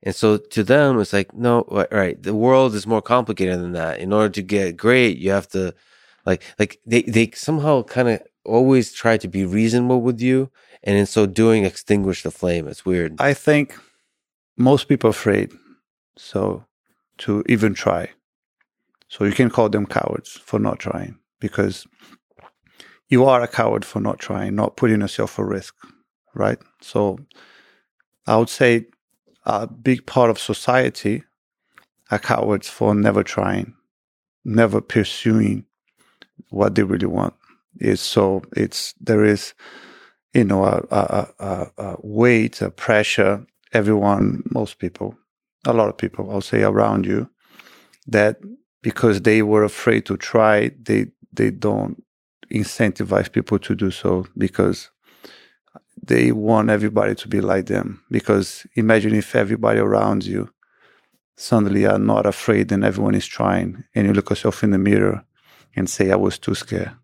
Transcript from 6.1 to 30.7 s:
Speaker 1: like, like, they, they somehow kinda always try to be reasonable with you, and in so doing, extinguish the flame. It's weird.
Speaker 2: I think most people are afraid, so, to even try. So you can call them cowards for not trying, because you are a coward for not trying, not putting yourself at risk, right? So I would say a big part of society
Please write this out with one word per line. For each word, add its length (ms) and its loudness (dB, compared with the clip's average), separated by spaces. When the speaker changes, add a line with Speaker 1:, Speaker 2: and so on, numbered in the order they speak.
Speaker 1:
like, 180 -2
like, 260 -2
they, 160 2
they 320 0
somehow 500 -2
kinda 380 -2
always 480 4
try 240 0
to 100 -6
be 160 -2
reasonable 580 2
with 200 -2
you, 280 0
and 160 0
in 80 4
so 200 2
doing, 400 2
extinguish 580 -2
the 80 -6
flame. 380 -4
It's 160 -14
weird. 340 -4
Speaker 2:
I 140 2
think 420 0
most 320 2
people 220 2
are 20 0
afraid, 400 0
so, 500 -6
to 300 -2
even 240 2
try. 360 -2
So 160 -6
you 80 2
can 160 2
call 200 2
them 160 -2
cowards 460 -4
for 280 -6
not 200 -2
trying, 380 -10
because 460 -4
you 160 6
are 160 4
a 60 -4
coward 380 -2
for 140 -8
not 200 -6
trying, 360 -6
not 220 -2
putting 240 2
yourself 380 -6
at 60 -4
risk, 300 -8
right? 240 -2
So 380 -4
I 120 0
would 120 2
say 380 2
a 220 -4
big 380 -2
part 240 2
of 100 -2
society 840 -2